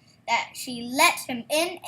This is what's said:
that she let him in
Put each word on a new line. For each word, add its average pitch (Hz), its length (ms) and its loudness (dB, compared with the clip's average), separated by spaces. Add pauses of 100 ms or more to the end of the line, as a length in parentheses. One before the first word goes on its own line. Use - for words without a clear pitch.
(260)
that - 280 0
she 240 280 -8
let 269 380 4
him 247 280 -6
in 339 400 0